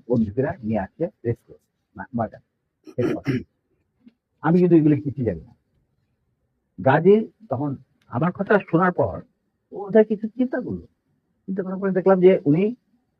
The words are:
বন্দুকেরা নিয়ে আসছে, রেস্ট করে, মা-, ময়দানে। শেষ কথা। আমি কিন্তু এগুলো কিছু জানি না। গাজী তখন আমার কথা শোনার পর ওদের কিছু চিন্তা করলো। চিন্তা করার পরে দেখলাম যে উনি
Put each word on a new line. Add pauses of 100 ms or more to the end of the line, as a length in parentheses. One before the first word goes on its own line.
বন্দুকেরা
নিয়ে
আসছে, (180)
রেস্ট
করে, (380)
মা-,
ময়দানে।
শেষ
কথা। (1080)
আমি
কিন্তু
এগুলো
কিছু
জানি
না। (1300)
গাজী (220)
তখন (300)
আমার
কথা (120)
শোনার
পর (480)
ওদের
কিছু
চিন্তা
করলো। (600)
চিন্তা
করার
পরে
দেখলাম
যে
উনি (460)